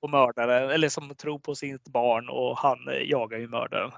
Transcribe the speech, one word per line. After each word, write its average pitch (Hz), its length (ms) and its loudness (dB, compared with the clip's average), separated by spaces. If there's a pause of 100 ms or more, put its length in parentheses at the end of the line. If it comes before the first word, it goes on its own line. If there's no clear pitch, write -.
på 151 80 -8
mördaren, 123 640 4
eller 156 180 4
som 143 260 -8
tror 147 240 -8
på 147 160 -8
sitt 139 300 -10
barn, 120 440 0
och 131 300 -2
han, 127 300 0
eh, 135 60 -4
jagar 123 440 -2
ju 117 100 -8
mördaren. 120 500 -4